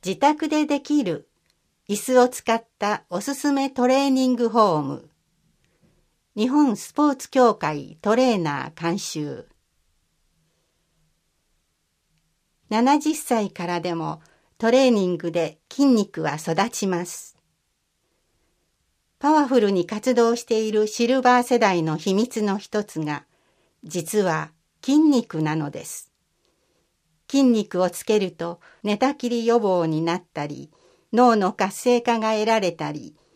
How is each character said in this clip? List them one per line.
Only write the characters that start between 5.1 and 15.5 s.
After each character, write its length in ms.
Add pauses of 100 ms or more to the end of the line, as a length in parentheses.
日 120
本 280
ス 160
ポ 180
ー 60
ツ 140
協 260
会 440
ト 140
レ 200
ー 60
ナ 340
ー 60
監 180
修。 500 (3250)
七 320
十 140
歳 360
か 160
ら 140
で 140
も 280 (360)
ト 120
レ 180
ー 20
ニ 160
ン 100
グ 160
で 260 (120)